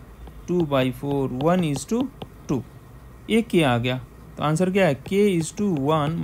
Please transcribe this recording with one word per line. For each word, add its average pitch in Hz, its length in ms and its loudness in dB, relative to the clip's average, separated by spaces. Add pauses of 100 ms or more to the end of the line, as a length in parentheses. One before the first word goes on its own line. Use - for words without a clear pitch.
(480)
टू 175 120 0
बाई 139 300 2
फ़ोर, 139 400 -2 (140)
one 180 200 4
is 139 220 -4
to 240 180 0 (440)
टू, 196 140 0 (680)
ये 220 120 4
के 175 200 2
आ 127 160 4
गया। 123 200 -2 (380)
तो - 60 -8
आंसर 160 280 0
क्या 190 160 4
है, 139 180 0
k 196 360 2
is 156 120 -6
to 208 180 -2
one, 151 540 0